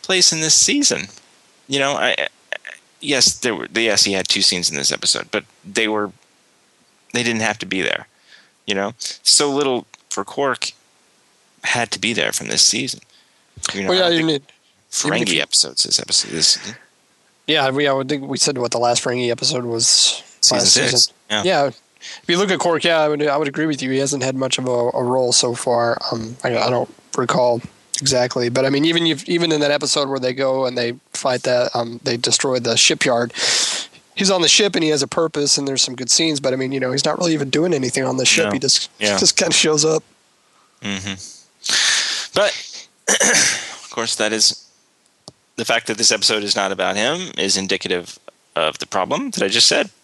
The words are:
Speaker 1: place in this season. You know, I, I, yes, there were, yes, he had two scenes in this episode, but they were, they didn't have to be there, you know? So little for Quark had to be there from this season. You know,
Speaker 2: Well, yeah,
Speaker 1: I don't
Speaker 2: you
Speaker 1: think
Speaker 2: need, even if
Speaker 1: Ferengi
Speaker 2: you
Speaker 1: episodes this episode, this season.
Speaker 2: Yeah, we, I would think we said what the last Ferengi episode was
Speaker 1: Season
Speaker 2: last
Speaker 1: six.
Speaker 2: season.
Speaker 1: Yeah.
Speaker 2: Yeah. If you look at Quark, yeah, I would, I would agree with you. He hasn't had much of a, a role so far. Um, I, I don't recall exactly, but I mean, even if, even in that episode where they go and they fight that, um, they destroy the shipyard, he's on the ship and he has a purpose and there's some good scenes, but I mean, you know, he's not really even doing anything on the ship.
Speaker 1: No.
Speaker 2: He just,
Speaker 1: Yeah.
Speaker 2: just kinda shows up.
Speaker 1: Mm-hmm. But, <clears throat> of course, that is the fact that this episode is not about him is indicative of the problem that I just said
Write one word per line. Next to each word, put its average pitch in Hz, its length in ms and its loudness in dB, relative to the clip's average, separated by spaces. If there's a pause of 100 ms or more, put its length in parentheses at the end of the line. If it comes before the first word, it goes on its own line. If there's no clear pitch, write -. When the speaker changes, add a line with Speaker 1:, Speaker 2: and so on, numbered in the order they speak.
Speaker 1:
place 185 300 2
in 160 80 -4
this 156 140 2
season. 269 540 2 (600)
You 135 100 -2
know, 139 140 0
I, 110 260 0
I, - 100 -2 (720)
yes, 139 380 0
there 117 160 -2
were, 65 200 -8
yes, 110 300 2
he 101 80 2
had 92 160 -2
two 101 140 2
scenes 87 280 0
in 78 60 -8
this 71 160 0
episode, - 380 -2
but 104 140 -2 (200)
they 107 240 -2
were, 104 240 -2 (1000)
they 120 100 -2
didn't 117 200 0
have 107 160 0
to - 80 -8
be 92 160 -2
there, 50 240 -2 (600)
you 104 80 -2
know? 101 240 -2
So - 520 2
little 135 360 0 (240)
for 98 140 -4
Quark - 480 -4 (920)
had 117 280 -2
to - 80 -6
be 110 120 0
there 71 200 0
from - 160 -6
this 58 140 2
season. 127 380 0 (760)
You 196 80 -4
know, 185 80 -2
Speaker 2:
Well, 185 80 2
yeah, 185 80 2
Speaker 1:
I - 40 2
don't 170 100 2
Speaker 2:
you 160 60 0
Speaker 1:
think 143 180 0
Speaker 2:
need, - 80 -20 (540)
even 120 160 0
if 110 60 -2
Speaker 1:
Ferengi 87 80 0
Speaker 2:
you 69 60 2
Speaker 1:
episodes - 420 -2
this - 160 0
episode, - 320 -2
this - 160 0
season. - 280 -2 (680)
Speaker 2:
Yeah, 147 240 2
we, 143 180 0
I 135 40 2
would 135 160 -2
think 139 180 -4
we 139 120 -6
said 143 200 0
what 120 120 -2
the 117 80 -2
last 120 260 2
Ferengi 123 260 0
episode 120 340 -2
was - 580 2 (180)
Speaker 1:
Season - 180 4
Speaker 2:
last - 140 4
Speaker 1:
six. - 200 4
Speaker 2:
season. - 220 2 (160)
Speaker 1:
Yeah. 107 140 -2
Speaker 2:
Yeah. 147 220 2
If - 640 -12
you 175 100 2
look 196 120 2
at 170 80 2
Quark, 165 260 0
yeah, 165 160 4
I 151 80 4
would, 147 180 0
I 143 100 2
would 151 120 0
agree 151 180 -2
with 139 160 -2
you. 131 80 -4
He 131 80 0
hasn't 139 240 0
had 131 120 -2
much 131 240 -2
of 127 80 -4
a, 127 40 0
a 120 340 0
role 123 280 2
so 120 220 2
far. 117 440 0 (120)
Um, 113 320 -6
I, 123 140 0
I 117 140 0
don't 127 180 0 (300)
recall 123 420 2 (400)
exactly, 123 480 0
but 131 160 2
I 135 60 2
mean, 143 160 2
even 170 200 2
if, 151 220 -2
even 170 240 0
in 151 80 2
that 143 100 2
episode 147 380 0
where 135 100 -2
they 127 140 0
go 131 320 0
and 123 140 -2
they 120 160 -2 (180)
fight 123 300 -2
that, 123 340 2
um, 117 260 -4
they 123 140 -2
destroy 127 420 0
the 117 180 0
shipyard, 120 580 2 (800)
he's 196 160 0
on 185 100 2
the 156 80 4
ship 202 280 4
and 165 60 0
he 156 60 2
has 147 140 2
a 127 40 -2
purpose 151 520 0
and 143 100 -4
there's 135 140 0
some 127 120 -2
good 123 160 -8
scenes, 156 300 2
but 131 140 0
I - 20 -2
mean, 131 160 -2
you 135 80 -2
know, 127 120 -2
he's 143 120 -2
not 151 140 0
really 170 160 2
even 143 160 -2
doing 160 240 2
anything 131 300 0
on 131 120 -2
the 131 80 0
ship. - 220 4
Speaker 1:
No. - 60 0
Speaker 2:
He 143 60 -2
just, - 300 0 (100)
Speaker 1:
Yeah. 104 200 2
Speaker 2:
just - 180 2
kinda 170 160 2
shows 151 320 2
up. 156 180 2 (800)
Speaker 1:
Mm-hmm. 98 340 -6 (1200)
But, - 540 -2 (200)
<clears throat> - 120 2 (640)
of - 60 -18
course, - 260 -4
that 107 160 0
is - 340 0 (880)
the 113 100 -6
fact 117 220 0
that 107 100 -4
this 120 120 4
episode 107 320 2
is 101 140 -2
not 98 160 0
about 95 240 -2
him 151 400 -2
is 95 220 0
indicative 92 600 -4 (380)
of 78 220 0
the - 80 -10
problem 131 460 -2
that - 100 -4
I 98 60 0
just 110 200 4
said 240 220 0 (140)